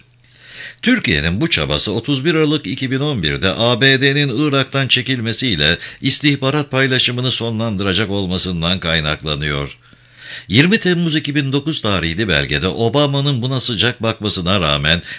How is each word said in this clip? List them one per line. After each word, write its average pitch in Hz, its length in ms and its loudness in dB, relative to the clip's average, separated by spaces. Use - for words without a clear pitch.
Türkiye'nin 90 600 0
bu 165 80 0
çabası 73 420 -2
otuz 131 340 -2
bir 165 100 2
Aralık 151 320 0
iki 131 240 -4
bin 131 80 0
on 139 240 -2
birde 76 340 0
A 117 240 2
B 135 200 6
D'nin 139 460 2
Irak'tan 135 400 0
çekilmesiyle 113 880 0
istihbarat 139 680 0
paylaşımını 127 600 0
sonlandıracak 107 800 -2
olmasından 90 720 -2
kaynaklanıyor. 76 960 -2
Yirmi 170 320 4
Temmuz 175 360 0
iki 147 200 -2
bin 135 180 0
dokuz 143 280 -2
tarihli 87 460 0
belgede 71 400 0
Obama'nın 139 720 0
buna 131 180 -2
sıcak 117 440 -2
bakmasına 98 580 0
rağmen 76 400 2